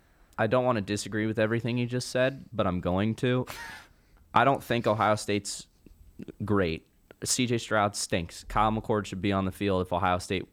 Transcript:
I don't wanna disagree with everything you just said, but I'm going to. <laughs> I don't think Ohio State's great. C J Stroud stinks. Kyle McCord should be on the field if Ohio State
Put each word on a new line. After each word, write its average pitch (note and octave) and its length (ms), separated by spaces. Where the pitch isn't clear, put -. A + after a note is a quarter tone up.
I A2+ 100
don't B2+ 180
wanna A#2 160
disagree G#2 460
with A2 120
everything A#2 380
you A#2+ 80
just B2 240
said, C3+ 440
but G#2+ 120
I'm F2+ 160
going F#2+ 340
to. B2+ 300
<laughs> - 440
I A#2 120
don't C#3 180
think A#2+ 240
Ohio G#2+ 280
State's - 520
great. F#2 420
C B2 220
J A#2+ 120
Stroud G#2+ 380
stinks. - 500
Kyle G#2+ 260
McCord G#2+ 340
should F#2+ 160
be G2+ 100
on F#2+ 140
the F#2 60
field F#2+ 340
if - 80
Ohio F2+ 240
State F2+ 360